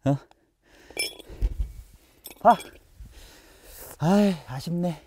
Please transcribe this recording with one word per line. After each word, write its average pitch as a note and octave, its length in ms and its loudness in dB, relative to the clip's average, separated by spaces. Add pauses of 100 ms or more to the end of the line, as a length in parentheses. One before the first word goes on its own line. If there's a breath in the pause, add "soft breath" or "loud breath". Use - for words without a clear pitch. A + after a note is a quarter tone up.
어? C#3 140 2 (2250 loud breath)
봐. A3 140 8 (1400 loud breath)
아이, G3 340 4 (120)
아쉽네. E3 600 -4